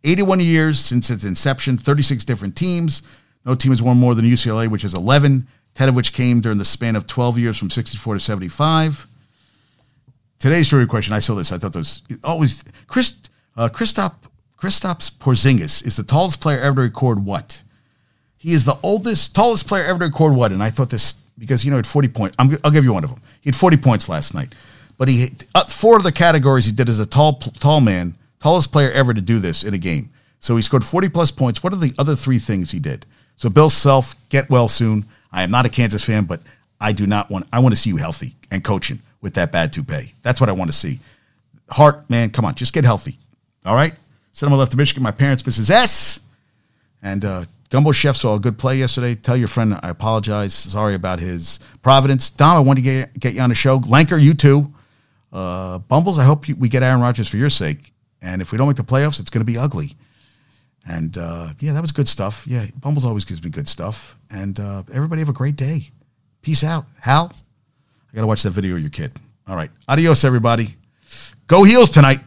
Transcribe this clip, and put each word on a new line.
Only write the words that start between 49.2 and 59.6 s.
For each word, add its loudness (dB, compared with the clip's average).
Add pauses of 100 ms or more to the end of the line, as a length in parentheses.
your 0
friend -2
I -10
apologize. -4
Sorry -4
about -4
his -8 (220)
Providence. 4
Dom, 4
I 4
want 4
to -2
get, -4
get -4
you -4
on 2
the 2
show. 2
Lanker, 4
you 8
too. 4 (640)
Uh, -8
Bumbles, 0
I 4
hope 4
you, -4
we -2
get 2
Aaron 2
Rodgers 0
for -6
your 0
sake. -4 (300)
And -8
if -10
we -4
don't 2
make 0
the -6
playoffs, -2
it's -12
gonna -2
be -4
ugly. -6 (920)